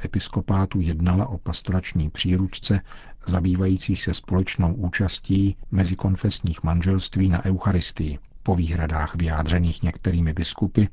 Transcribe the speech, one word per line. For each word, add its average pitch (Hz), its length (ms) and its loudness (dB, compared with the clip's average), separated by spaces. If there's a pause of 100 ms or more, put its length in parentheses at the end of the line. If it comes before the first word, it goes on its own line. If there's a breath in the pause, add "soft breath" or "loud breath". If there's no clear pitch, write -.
episkopátu 98 720 0
jednala 87 480 2
o 101 100 -6
pastorační 87 720 -2
příručce 95 720 0 (440 loud breath)
zabývající 92 680 2
se - 180 -2
společnou 92 600 0
účastí 95 840 0 (140)
mezikonfesních 95 920 0
manželství 92 640 2
na 85 160 2
eucharistii 87 760 0 (240)
po 95 120 2
výhradách 80 600 0
vyjádřených 82 680 2
některými 85 500 2
biskupy 95 600 2